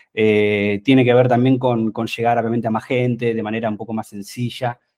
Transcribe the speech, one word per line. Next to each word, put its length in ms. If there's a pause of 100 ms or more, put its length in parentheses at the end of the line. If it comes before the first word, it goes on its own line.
(120)
eh, 720
tiene 200
que 100
ver 140
también 280
con, 360
con 160
llegar 280
obviamente 300
a 60
más 120
gente 480
de 120
manera 240
un 80
poco 160
más 160
sencilla, 720 (200)